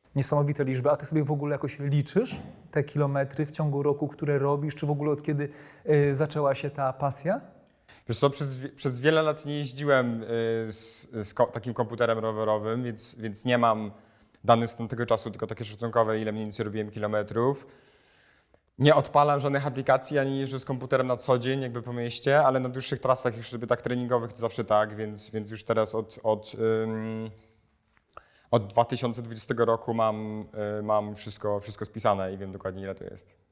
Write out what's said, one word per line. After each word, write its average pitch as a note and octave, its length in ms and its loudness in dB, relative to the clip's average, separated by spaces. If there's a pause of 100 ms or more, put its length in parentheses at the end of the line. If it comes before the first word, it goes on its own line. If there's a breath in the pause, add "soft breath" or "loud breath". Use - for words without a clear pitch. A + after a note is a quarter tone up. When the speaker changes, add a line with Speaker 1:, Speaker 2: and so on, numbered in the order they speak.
(160)
Speaker 1:
Niesamowite D3 480 0
liczby. C3 280 0
A D3 40 4
ty C#3+ 100 -6
sobie D#3 180 0
w D3 80 -2
ogóle D3 200 -2
jakoś C#3+ 280 -6
liczysz D3 560 0 (360)
te D3 120 2
kilometry C#3 640 -2
w D3+ 60 -8
ciągu C#3+ 320 0
roku, C#3+ 240 2
które C#3+ 320 0
robisz, C#3+ 360 0
czy - 100 -4
w D3 60 0
ogóle D3 200 0
od D3 120 -2
kiedy, D3 260 -2 (400 loud breath)
y, C#3+ 260 6
zaczęła C#3+ 400 2
się C#3 140 -6
ta C3+ 240 -2
pasja? D3+ 480 -2 (680 loud breath)
Speaker 2:
Wiesz A#2 120 -2
co, C#3+ 100 6
przez C3+ 280 -4
wie-, C3 120 -10
przez B2 300 -4
wiele D#3 220 4
lat D3+ 240 -2
nie D3 120 -4
jeździłem, C3 680 0
y, - 20 -10 (460)
z, - 360 -6 (200)
z - 60 -8
ko-, A#2+ 180 4
takim A#2 220 -6
komputerem A2+ 460 0
rowerowym, A2 640 0
więc, A#2 360 -6
więc G#2+ 260 -8
nie B2 120 4
mam A2 340 2 (520 soft breath)
danych A#2 260 6
z - 60 -4
tamtego A#2 300 -4
czasu, A2 260 0
tylko G#2 160 -6
takie A2 180 -8
szacunkowe, A2 540 0
ile G#2+ 120 -2
mniej A2 120 -4
więcej G#2+ 220 -4
robiłem G#2+ 260 -4
kilometrów. G#2+ 760 0 (1120 soft breath)
Nie D3 160 8
odpalam D3 440 4
żadnych C#3 280 0
aplikacji, C3+ 520 2
ani C3+ 120 0
nie C3+ 80 -2
jeżdżę C3+ 200 -4
z - 60 -10
komputerem C3 420 0
na B2 100 0
co B2+ 220 4
dzień, C3 220 -2
jakby A#2+ 200 -6
po A#2+ 120 -10
mieście, A#2+ 460 2
ale C3 200 6
na C3 100 -2
dłuższych C3 300 -4
trasach, B2+ 380 2
już A#2 120 -8
sobie A#2+ 180 -6
tak A#2 140 2
treningowych, A#2+ 520 0
to - 60 -12
zawsze A2+ 260 -2
tak, G#2+ 300 4
więc, G#2+ 340 -6
więc G#2+ 220 -6
już A2 120 -8
teraz A2 320 0
od, - 280 -6
od, G#2+ 320 0 (280)
ym, A2 460 -6 (1200 loud breath)
od G#2+ 160 2
dwa A#2 180 2
tysiące A#2+ 360 -4
dwudziestego A#2 440 -2
roku A2+ 280 0
mam, G#2+ 520 -2 (340)
y, G#2 40 -6
mam G#2 320 0
wszystko, G#2 440 -4
wszystko G#2 260 -8
spisane G2 480 0
i G2 40 -8
wiem F#2+ 140 -10
dokładnie, F#2+ 320 -10
ile F#2+ 120 -8
to - 80 -16
jest. - 320 -16 (160)